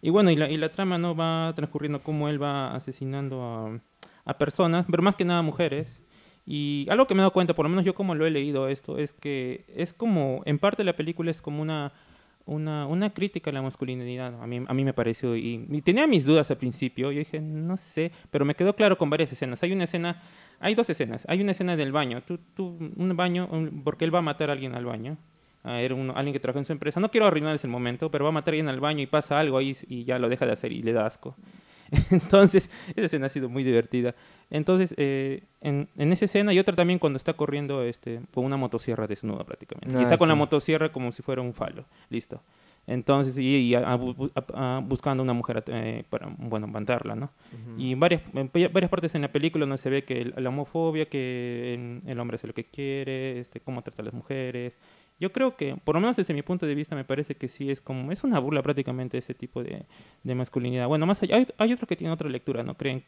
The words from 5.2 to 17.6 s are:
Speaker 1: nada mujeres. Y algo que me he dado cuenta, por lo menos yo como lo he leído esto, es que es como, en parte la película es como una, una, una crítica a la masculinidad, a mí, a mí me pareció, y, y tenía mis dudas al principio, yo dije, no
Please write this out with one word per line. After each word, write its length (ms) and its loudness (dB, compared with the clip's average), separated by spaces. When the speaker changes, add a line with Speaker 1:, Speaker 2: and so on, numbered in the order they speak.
Speaker 1:
nada 180 2
mujeres. 600 -2
Y 440 -2
algo 180 6
que 60 2
me 60 6
he 40 8
dado 100 8
cuenta, 200 4
por 120 2
lo 40 2
menos 160 2
yo 100 2
como 200 -2
lo 100 2
he 40 4
leído 380 0
esto, 300 -6
es 160 -4
que 500 -6
es 200 -4
como, 520 0
en 140 2
parte 240 2
la 140 0
película 340 -4
es 100 -6
como 200 -6
una, 300 -4
una, 420 -4
una 260 0
crítica 380 -4
a 20 -4
la 80 -4
masculinidad, 800 -6
a 60 -10
mí, 180 -6
a 80 -4
mí 120 2
me 80 2
pareció, 420 0
y, 340 -4
y 120 -2
tenía 260 4
mis 180 6
dudas 260 6
al 60 0
principio, 540 -2
yo 80 -4
dije, 220 -6
no 360 -4